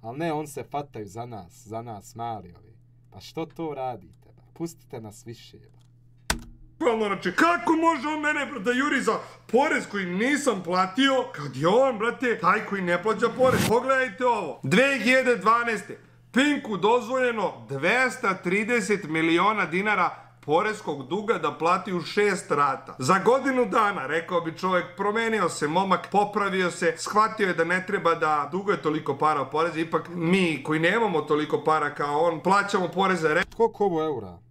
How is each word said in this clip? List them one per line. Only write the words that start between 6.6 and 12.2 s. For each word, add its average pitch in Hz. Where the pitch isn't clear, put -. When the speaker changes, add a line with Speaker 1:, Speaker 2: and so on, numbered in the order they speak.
Speaker 2:
Bukvalno, 220
znači, 185
kako 339
može 320
on 302
mene, 294
br-, 240
da 240
juri 269
za 214
porez 269
koji 196
nisam 214
platio, 190
kad 143
je 139
on, 247
brate, 233